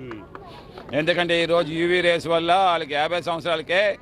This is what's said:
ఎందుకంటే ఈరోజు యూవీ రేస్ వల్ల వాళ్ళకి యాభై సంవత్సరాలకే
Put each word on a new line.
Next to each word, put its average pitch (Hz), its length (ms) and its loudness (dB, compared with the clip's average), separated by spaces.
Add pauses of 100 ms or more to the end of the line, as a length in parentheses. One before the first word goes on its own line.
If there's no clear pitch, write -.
(920)
ఎందుకంటే 170 500 2
ఈరోజు 165 300 2
యూవీ 175 280 2
రేస్ 170 260 2
వల్ల 165 280 2
వాళ్ళకి 170 400 2
యాభై 156 280 0
సంవత్సరాలకే 170 800 -2